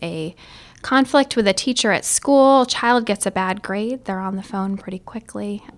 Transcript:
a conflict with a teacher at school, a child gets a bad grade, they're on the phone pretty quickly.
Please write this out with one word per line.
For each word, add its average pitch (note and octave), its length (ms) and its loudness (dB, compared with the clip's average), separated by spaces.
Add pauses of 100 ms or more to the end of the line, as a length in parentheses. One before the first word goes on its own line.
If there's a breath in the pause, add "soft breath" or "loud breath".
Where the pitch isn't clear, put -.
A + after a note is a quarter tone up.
a E3 340 -8 (480 loud breath)
conflict C4+ 520 2
with A3 120 2
a G3 60 2
teacher A#3+ 380 -2
at E3+ 140 0
school, C4+ 560 6
a B3 60 2
child A#3+ 360 0
gets G#3 220 -2
a F#3+ 60 -2
bad F#3 320 -4
grade, A3 420 -6
they're F#3+ 140 -6
on F#3+ 160 -6
the F#3+ 80 -8
phone G3 340 -6
pretty F#3 220 -12
quickly. G#3 640 -10 (140)